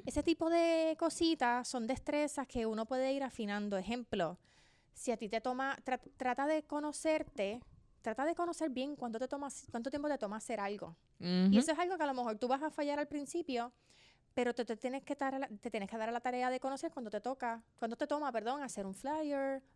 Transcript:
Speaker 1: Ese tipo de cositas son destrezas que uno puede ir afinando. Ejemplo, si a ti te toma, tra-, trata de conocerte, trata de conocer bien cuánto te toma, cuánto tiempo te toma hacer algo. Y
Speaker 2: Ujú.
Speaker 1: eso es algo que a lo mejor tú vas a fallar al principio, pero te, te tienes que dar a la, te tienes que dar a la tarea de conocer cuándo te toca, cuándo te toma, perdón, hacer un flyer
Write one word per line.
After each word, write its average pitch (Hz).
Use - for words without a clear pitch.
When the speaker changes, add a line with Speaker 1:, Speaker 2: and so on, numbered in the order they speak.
Speaker 1:
Ese 294
tipo 330
de 330
cositas 294
son 233
destrezas 285
que 226
uno 220
puede 262
ir 277
afinando. 208
Ejemplo, 190
si -
a 226
ti 220
te 226
toma, 254
tra-, 254
trata 254
de 311
conocerte, 294
trata 240
de 330
conocer 330
bien 262
cuánto 233
te 254
toma, 277
cuánto 233
tiempo 294
te 285
toma 208
hacer 220
algo. 196
Y 180
Speaker 2:
Ujú. 202
Speaker 1:
eso 311
es 294
algo 359
que 320
a 294
lo 269
mejor 240
tú 247
vas 269
a 302
fallar 285
al 294
principio, 277
pero 247
te, 240
te 220
tienes 262
que 285
dar 269
a 269
la, 269
te 220
tienes 202
que 233
dar 220
a 233
la 240
tarea 247
de 254
conocer 269
cuándo 233
te 208
toca, 240
cuándo 233
te 294
toma, 294
perdón, 240
hacer 208
un 190
flyer 269